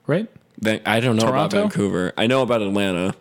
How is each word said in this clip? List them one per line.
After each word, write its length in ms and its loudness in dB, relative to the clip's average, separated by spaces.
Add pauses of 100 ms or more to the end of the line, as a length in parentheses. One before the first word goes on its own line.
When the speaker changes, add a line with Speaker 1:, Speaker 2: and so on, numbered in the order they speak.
Speaker 1:
right? 220 -2 (320)
Speaker 2:
Van-, 260 0
I 140 2
don't 160 2
know 120 2
about 220 0
Speaker 1:
Toronto? 120 0
Speaker 2:
Vancouver. 540 -2
I 100 0
know 160 4
about 200 0
Atlanta. 580 -2